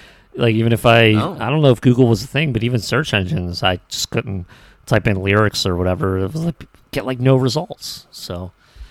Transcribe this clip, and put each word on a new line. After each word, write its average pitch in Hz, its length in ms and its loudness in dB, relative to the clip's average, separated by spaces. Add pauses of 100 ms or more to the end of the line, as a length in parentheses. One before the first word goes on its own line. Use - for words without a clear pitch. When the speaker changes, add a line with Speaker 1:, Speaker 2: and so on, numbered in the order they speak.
(340)
Speaker 1:
like, 117 200 0
even 113 180 2
if 117 140 2
I, 113 260 6
Speaker 2:
No. 139 260 0
Speaker 1:
I 113 120 -6
don't 156 100 0
know 139 100 6
if 117 120 2
Google 123 260 4
was 113 160 0
a - 20 -12
thing, 139 280 -2
but 107 100 2
even 120 160 0
search 127 320 -2
engines, 90 500 -4
I 92 160 0 (120)
just - 180 -8
couldn't 98 380 -6 (400)
type 107 200 0
in 98 160 -2
lyrics 101 440 0
or 90 100 -2
whatever. 92 420 -2
It 95 140 -4
was 160 140 -6
like, - 180 -8 (280)
get, 113 120 -6
like, 127 160 -6
no 131 160 4
results. 131 720 -4
So 90 420 -12 (380)